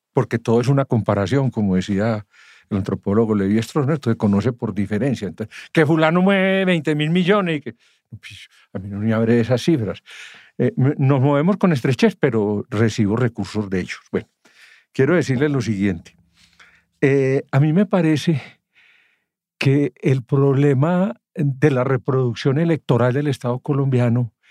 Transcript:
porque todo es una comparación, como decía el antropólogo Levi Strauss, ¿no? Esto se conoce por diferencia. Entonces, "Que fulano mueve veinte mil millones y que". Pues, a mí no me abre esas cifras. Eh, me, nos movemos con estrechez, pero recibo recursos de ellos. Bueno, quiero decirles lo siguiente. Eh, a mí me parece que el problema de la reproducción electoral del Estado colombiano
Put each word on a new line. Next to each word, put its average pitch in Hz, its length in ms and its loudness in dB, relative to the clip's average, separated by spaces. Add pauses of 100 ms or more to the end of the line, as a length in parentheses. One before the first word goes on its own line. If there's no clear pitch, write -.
(120)
porque - 280 0
todo 117 200 2
es 120 80 0
una 139 180 2
comparación, 110 640 0
como 101 240 0
decía 104 500 -2 (460)
el 104 60 -2
antropólogo 104 580 0
Levi 101 240 2
Strauss, 127 280 -2
¿no? 160 60 0
Esto 139 160 -2
se 113 80 0
conoce 104 360 0
por 107 200 -6
diferencia. 104 540 -4
Entonces, 110 280 -12 (160)
"Que 160 140 4
fulano 160 360 2
mueve 190 440 2
veinte 160 280 0
mil 151 180 -2
millones 180 460 0
y - 40 -12
que". - 140 -12 (340)
Pues, - 400 -20 (240)
a 98 60 -10
mí 101 100 -12
no 101 100 -8
me 110 140 0
abre 113 260 2
esas 117 240 0
cifras. 113 400 -2 (540)
Eh, 120 180 -2
me, 135 220 2
nos 135 240 2
movemos 147 360 2
con 185 140 2
estrechez, 139 440 0
pero 107 540 -2
recibo 107 460 0
recursos 107 540 -4
de 92 100 -2
ellos. - 200 -8 (120)
Bueno, - 160 -4 (640)
quiero 139 240 0
decirles 135 340 0
lo 139 120 -2
siguiente. 98 560 -4 (840)
Eh, 135 500 2
a 139 80 2
mí 151 140 4
me 196 120 2
parece 160 560 0 (1160)
que 139 440 0
el 131 220 0
problema 143 1000 0 (140)
de 143 360 0
la 127 120 0
reproducción 131 720 -2
electoral 135 560 0
del 147 140 -2
Estado 127 320 -4
colombiano 123 760 0 (180)